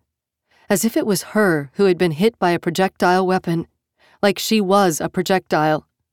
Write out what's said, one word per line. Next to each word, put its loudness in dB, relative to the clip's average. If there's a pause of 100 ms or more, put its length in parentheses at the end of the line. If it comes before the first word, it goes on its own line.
(720)
as 0
if -2
it -2
was -4
her 0
who 2
had 4
been 0
hit -2
by 0
a 0
projectile 0
weapon, -2 (540)
like 0
she 0
was 2
a -6
projectile, -2 (240)